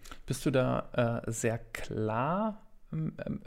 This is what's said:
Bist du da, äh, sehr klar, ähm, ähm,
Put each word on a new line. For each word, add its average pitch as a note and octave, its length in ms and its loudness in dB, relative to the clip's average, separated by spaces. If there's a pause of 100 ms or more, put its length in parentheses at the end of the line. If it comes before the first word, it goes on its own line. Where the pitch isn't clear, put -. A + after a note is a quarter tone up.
(280)
Bist - 180 -2
du D3 60 4
da, B2 760 2
äh, A2+ 60 -2
sehr A2 260 2
klar, D3 1040 0 (320)
ähm, D#3+ 200 -2 (120)
ähm, - 220 -4